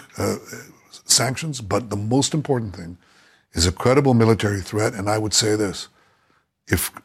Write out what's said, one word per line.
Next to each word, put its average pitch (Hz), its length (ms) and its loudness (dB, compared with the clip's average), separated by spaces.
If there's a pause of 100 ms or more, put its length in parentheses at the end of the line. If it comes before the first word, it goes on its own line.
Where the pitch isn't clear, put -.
(160)
uh, 101 200 -2 (680)
sanctions, 131 560 0
but 104 300 -4
the 104 60 -4
most 117 360 0
important 123 420 -2
thing 90 220 -14 (560)
is 87 140 2
a 87 60 2
credible 131 420 4
military 110 480 4
threat. 107 320 -2
And 101 160 -4
I 107 80 0
would 107 160 -4
say 107 200 2
this, 104 340 -2 (800)
if - 240 0 (140)